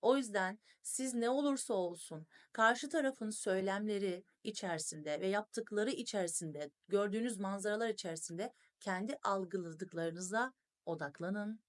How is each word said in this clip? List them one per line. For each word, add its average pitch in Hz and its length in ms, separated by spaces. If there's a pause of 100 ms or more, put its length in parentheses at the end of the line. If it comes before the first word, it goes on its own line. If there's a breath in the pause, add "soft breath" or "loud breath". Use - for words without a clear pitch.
O 254 140
yüzden 208 420 (240 soft breath)
siz 262 320
ne 233 160
olursa 277 440
olsun 175 520 (260 loud breath)
karşı 233 360
tarafın 269 420
söylemleri 196 920 (200 soft breath)
içerisinde 156 760
ve 180 60
yaptıkları 208 640
içerisinde, 165 800 (180)
gördüğünüz 208 500
manzaralar 202 500
içerisinde 180 640 (280 soft breath)
kendi 202 420
algıladıklarınıza 180 1300 (340)
odaklanın. 175 840